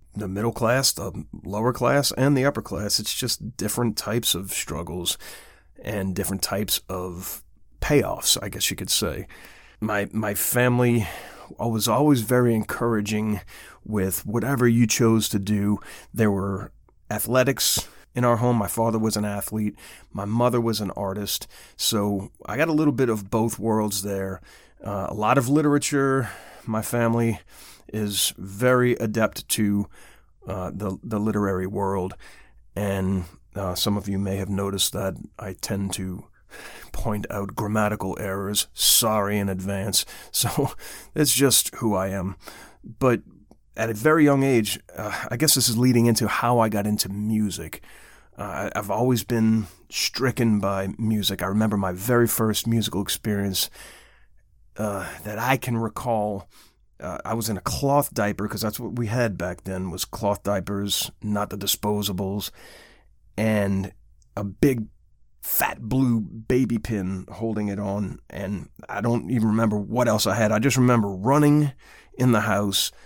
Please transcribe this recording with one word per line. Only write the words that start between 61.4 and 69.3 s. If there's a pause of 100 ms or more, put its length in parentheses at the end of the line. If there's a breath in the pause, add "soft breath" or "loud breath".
the
disposables, (840 loud breath)
and (460)
a
big (560)
fat
blue
baby
pin
holding
it
on, (100)
and (180)
I
don't